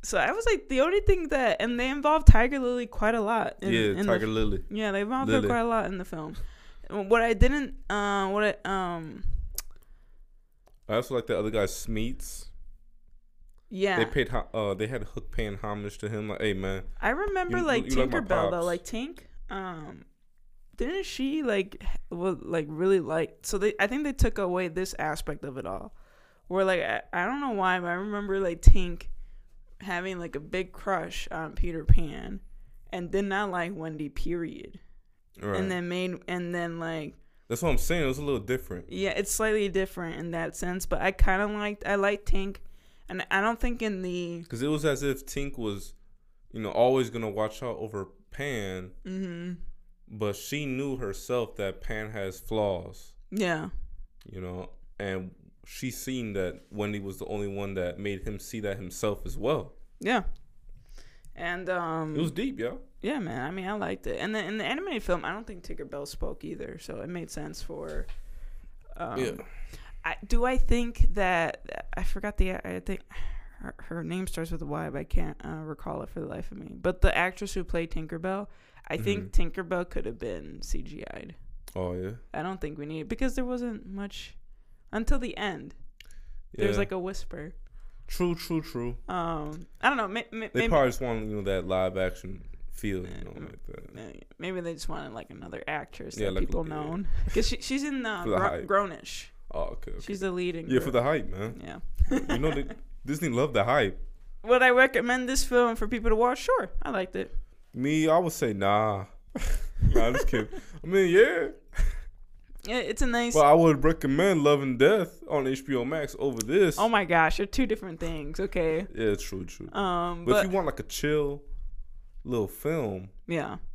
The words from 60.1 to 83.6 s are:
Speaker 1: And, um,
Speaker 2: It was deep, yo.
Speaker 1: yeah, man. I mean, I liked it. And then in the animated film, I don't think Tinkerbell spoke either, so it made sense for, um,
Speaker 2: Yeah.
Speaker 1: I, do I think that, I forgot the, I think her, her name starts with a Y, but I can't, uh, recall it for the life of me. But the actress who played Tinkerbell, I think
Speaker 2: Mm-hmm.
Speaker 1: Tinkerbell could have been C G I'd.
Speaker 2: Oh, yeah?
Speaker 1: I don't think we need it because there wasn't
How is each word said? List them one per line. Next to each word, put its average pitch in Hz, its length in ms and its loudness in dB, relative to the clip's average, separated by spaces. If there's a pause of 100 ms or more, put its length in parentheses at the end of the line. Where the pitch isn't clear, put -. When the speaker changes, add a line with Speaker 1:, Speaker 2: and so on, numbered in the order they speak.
Speaker 1:
And, 175 340 -6
um, 160 460 -2
Speaker 2:
It 147 60 0
was 160 100 0
deep, 226 280 -4
yo. 117 200 -4 (220)
Speaker 1:
yeah, 262 180 -2
man. 127 280 -4
I 165 40 -6
mean, 185 160 -6
I 202 60 -2
liked 190 320 -4
it. - 140 -4
And 214 160 -2
then 151 100 -2
in 202 120 -4
the 214 80 -4
animated 285 380 -4
film, 175 200 0
I 151 80 -4
don't 214 160 -8
think 180 160 -14
Tinkerbell 143 440 -8
spoke - 360 -6
either, - 360 -10
so - 220 -10
it - 80 -10
made 175 220 -10
sense 156 300 -10
for, 151 440 -6 (920)
um, 165 220 -6
Speaker 2:
Yeah. 123 120 0 (720)
Speaker 1:
I, - 120 -2 (120)
do 233 180 6
I 262 120 4
think 233 560 8
that, 180 840 0
I - 80 -2
forgot 202 340 0
the, 185 180 4
I 180 260 -6
think 190 200 -6 (580)
her, - 200 -10
her 165 240 -8
name 180 240 -4
starts 165 240 -4
with 165 100 -4
a 156 40 -6
Y, 151 240 -6
but 139 100 -6
I 151 40 -6
can't, 151 420 2
uh, 156 180 -8
recall 151 380 -8
it - 80 -10
for - 100 -10
the 160 80 -6
life - 240 -8
of - 60 -12
me. - 160 -14
But 185 280 0
the - 160 6
actress 185 360 -2
who 185 100 -4
played 170 280 -4
Tinkerbell, 170 560 -6 (400)
I 139 100 -2
think 104 340 -2
Speaker 2:
Mm-hmm. - 300 6
Speaker 1:
Tinkerbell 180 280 -2
could - 160 -2
have 113 140 -8
been 80 440 -8
C - 180 0
G - 300 -10
I'd. - 240 -14 (400)
Speaker 2:
Oh, 90 180 -2
yeah? 92 180 -4 (220)
Speaker 1:
I 151 100 -4
don't 185 160 -6
think 151 180 -6
we 147 80 -8
need 160 160 -8
it - 80 -10
because 262 260 0
there 254 100 0
wasn't 240 420 -4